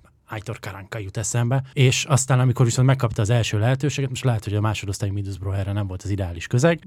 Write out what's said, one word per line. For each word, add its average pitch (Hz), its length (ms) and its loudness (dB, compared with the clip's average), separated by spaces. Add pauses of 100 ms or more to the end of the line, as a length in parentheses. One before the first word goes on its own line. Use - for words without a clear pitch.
(300)
Aitor 110 300 -10
Karanka 98 400 -12
jut 95 180 -10
eszembe, 120 460 0 (100)
és 127 320 4
aztán, 131 340 2
amikor 127 260 4
viszont 127 220 4
megkapta 127 340 2
az 104 80 2
első 113 300 2
lehetőséget, 131 500 0
most 123 140 -8
lehet, 117 200 0
hogy 101 120 -4
a 104 60 2
másodosztályú 101 520 -2
Middlesbrough 98 460 -6
erre 98 120 -2
nem 101 160 -2
volt 92 160 -10
az 92 60 -6
ideális 90 380 -4
közeg, 160 380 2